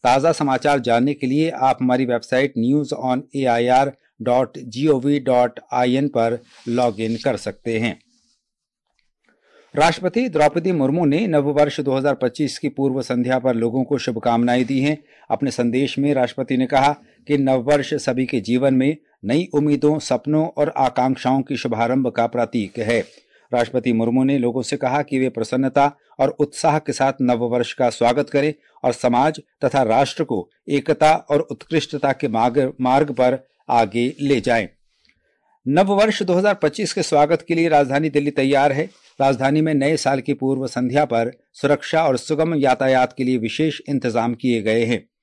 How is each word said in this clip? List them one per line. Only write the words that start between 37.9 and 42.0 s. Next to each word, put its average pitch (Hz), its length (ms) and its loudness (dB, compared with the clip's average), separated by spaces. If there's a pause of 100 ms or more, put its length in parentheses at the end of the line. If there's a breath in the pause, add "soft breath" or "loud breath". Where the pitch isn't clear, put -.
दिल्ली 143 220 0
तैयार 139 400 2
है। 151 180 -4 (320 soft breath)
राजधानी 139 400 2
में 156 120 0
नए 147 240 0
साल 139 220 0
की 143 140 -4
पूर्व 131 340 -2
संध्या 127 380 0
पर 117 260 0 (220)
सुरक्षा - 500 0